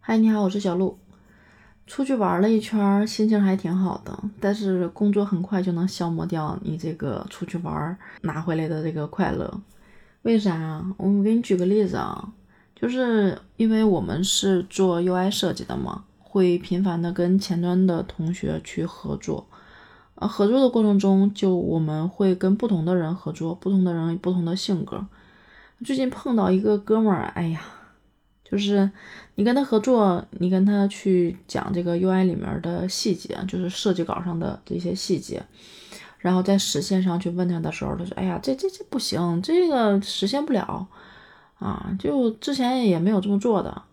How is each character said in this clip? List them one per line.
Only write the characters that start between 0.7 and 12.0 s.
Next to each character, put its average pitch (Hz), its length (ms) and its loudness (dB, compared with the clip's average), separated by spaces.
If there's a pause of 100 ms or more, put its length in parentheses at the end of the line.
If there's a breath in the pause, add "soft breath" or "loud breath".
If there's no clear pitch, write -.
鹿。 185 240 -2 (880 soft breath)
出 - 160 -6
去 269 100 0
玩 180 280 2
了 214 100 4
一 220 80 4
圈 214 180 -4
儿， 202 300 4
心 214 220 0
情 214 120 4
还 190 140 4
挺 175 180 -4
好 185 300 -2
的， - 100 -12 (240)
但 202 160 0
是 190 360 -2
工 208 240 0
作 202 100 2
很 196 180 -2
快 185 220 -2
就 185 80 0
能 170 160 0
消 175 220 -4
磨 165 160 -4
掉 165 360 -4
你 160 160 -6
这 165 180 -6
个 139 340 -6
出 - 160 -10
去 170 140 -8
玩 160 140 -8
儿 156 240 -6 (220 loud breath)
拿 160 220 -6
回 165 160 -2
来 160 100 -2
的 156 160 -4
这 160 80 -4
个 151 160 -6
快 - 240 -2
乐。 - 300 -6 (600 soft breath)
为 226 140 4
啥 196 180 2
啊？ 160 420 -6
我 - 80 -6 (180)
给 220 100 4
你 233 80 4
举 208 140 0
个 180 100 0
例 202 200 2
子 180 100 -4
啊， - 380 -6 (420 soft breath)